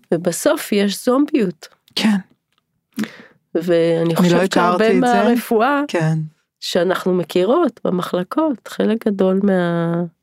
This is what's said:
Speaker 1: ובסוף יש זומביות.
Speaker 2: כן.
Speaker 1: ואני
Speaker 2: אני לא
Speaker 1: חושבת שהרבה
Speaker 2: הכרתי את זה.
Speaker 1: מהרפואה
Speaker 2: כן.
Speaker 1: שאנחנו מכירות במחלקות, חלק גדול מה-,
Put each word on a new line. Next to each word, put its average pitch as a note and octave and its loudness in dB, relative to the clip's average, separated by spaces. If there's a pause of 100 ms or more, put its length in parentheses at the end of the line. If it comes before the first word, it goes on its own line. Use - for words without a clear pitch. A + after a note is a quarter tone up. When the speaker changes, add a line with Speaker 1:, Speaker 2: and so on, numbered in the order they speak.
(140)
Speaker 1:
ובסוף F3+ -2
יש G3+ -2
זומביות. B3+ 0 (280)
Speaker 2:
כן. G#3+ 2 (1400)
Speaker 1:
ואני E3 0
Speaker 2:
אני E3+ 0
לא E3 0
Speaker 1:
חושבת F3 2
שהרבה F3+ 2 (100)
Speaker 2:
הכרתי - 4
את A3+ 2
זה. - 4
Speaker 1:
מהרפואה A#3+ 2
Speaker 2:
כן. D#3+ -2 (420)
Speaker 1:
שאנחנו F3+ 0
מכירות G3 0
במחלקות, F#3 -2
חלק G#3 -2
גדול F#3+ 2
מה-, E3+ 0 (200)